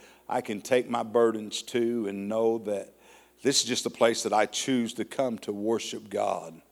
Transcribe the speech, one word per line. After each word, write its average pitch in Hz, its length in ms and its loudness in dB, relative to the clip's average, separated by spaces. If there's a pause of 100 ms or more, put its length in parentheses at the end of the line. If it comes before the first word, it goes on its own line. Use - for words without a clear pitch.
(280)
I 123 120 0
can 107 200 -6
take 123 300 2
my 120 120 0
burdens 110 600 2
to 117 460 0
and 98 200 -4
know 113 300 2
that 101 360 -6 (480)
this 139 180 2
is - 80 2
just 120 180 -2
a 107 40 -4
place 117 340 2
that 101 80 -2
I 107 140 4
choose 120 480 -2
to 107 100 -4
come 123 340 -4
to - 140 -6
worship 107 580 -4
God. 92 500 -4 (120)